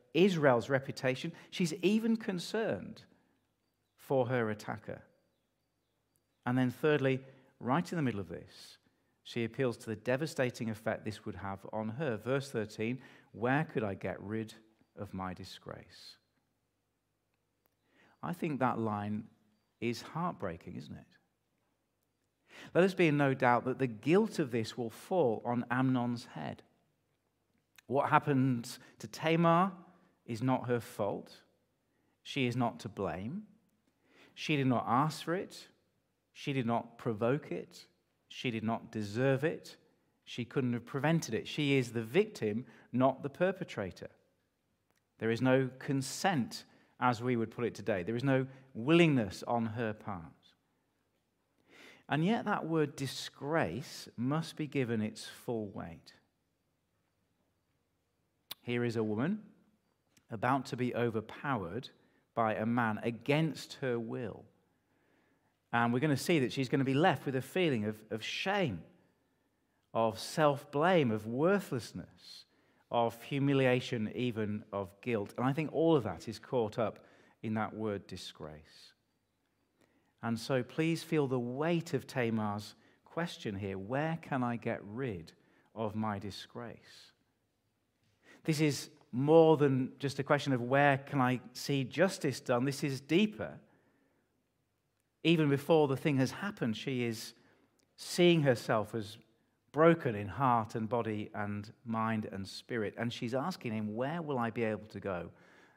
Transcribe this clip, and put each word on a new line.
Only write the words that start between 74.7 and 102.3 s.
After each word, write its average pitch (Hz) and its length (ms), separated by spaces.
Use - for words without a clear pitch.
of 98 160
guilt. 104 360
And 120 80
I 135 80
think 156 180
all 160 240
of 127 100
that 85 220
is 113 120
caught 117 400
up - 260
in 113 100
that 107 220
word 104 320
disgrace. - 880
And 113 160
so 127 260
please 160 380
feel 147 260
the 127 120
weight 156 540
of 127 120
Tamar's 107 720
question 165 500
here, 95 220
"Where 139 440
can 131 220
I 120 140
get 113 260
rid 104 500
of 104 220
my 107 240
disgrace?" - 920
This 151 160
is 151 300
more 160 440
than 135 440
just 139 200
a 139 40
question 143 280
of 120 100
where 139 360
can 139 240
I 127 180
see 139 300
justice 151 580
done. 123 240
This 139 180
is 135 160
deeper. 202 600
Even 156 260
before 147 380
the 131 100
thing 143 200
has 131 140
happened, 160 440
she 127 280
is 113 300
seeing 170 480
herself 117 500
as 104 240
broken 165 440
in 104 120
heart 117 480
and 110 140
body 107 440
and 104 400
mind 113 400
and 95 220